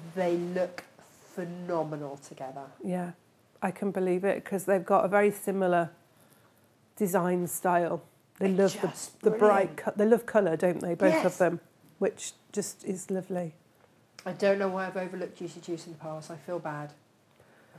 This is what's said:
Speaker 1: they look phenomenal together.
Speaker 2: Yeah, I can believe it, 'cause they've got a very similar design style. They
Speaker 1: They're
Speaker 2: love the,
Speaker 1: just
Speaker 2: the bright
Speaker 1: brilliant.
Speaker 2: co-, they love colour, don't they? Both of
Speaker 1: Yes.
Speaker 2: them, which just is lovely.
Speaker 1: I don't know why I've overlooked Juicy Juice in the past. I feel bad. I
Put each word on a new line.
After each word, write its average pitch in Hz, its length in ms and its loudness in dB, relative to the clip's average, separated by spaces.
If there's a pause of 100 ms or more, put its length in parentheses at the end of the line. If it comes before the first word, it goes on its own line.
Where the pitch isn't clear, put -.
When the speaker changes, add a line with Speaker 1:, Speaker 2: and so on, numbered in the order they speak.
(140)
Speaker 1:
they 175 220 2
look 180 480 -4 (500)
phenomenal 165 840 -6
together. 139 480 -14 (180)
Speaker 2:
Yeah, 180 300 -4 (500)
I 190 80 0
can 196 200 -4
believe 185 340 0
it, 196 200 2
'cause 190 200 -4
they've 190 200 2
got 190 200 4
a 196 40 0
very 202 220 6
similar 185 600 2 (1080)
design 180 480 2
style. 175 560 0 (360)
They 190 140 2
Speaker 1:
They're 190 120 6
Speaker 2:
love 185 160 4
the, 185 80 0
Speaker 1:
just - 340 -10
Speaker 2:
the 214 80 6
bright 220 100 0
Speaker 1:
brilliant. 196 380 4
Speaker 2:
co-, - 180 -4
they 208 100 2
love 233 200 4
colour, 185 300 2
don't 175 240 0
they? 175 140 -4
Both 170 220 4
of - 80 2
Speaker 1:
Yes. 180 140 2
Speaker 2:
them, 175 220 2 (380)
which - 340 -4 (200)
just - 320 -8
is 185 260 -8
lovely. 180 440 -6 (720)
Speaker 1:
I 185 60 -6
don't 196 260 2
know 196 100 0
why 185 180 -4
I've 185 100 -8
overlooked 185 420 -8
Juicy 170 220 -12
Juice 165 260 -8
in 170 80 -16
the 147 40 -20
past. 156 320 -12
I 165 60 -12
feel 175 220 -8
bad. 147 340 -8 (840)
I - 40 -20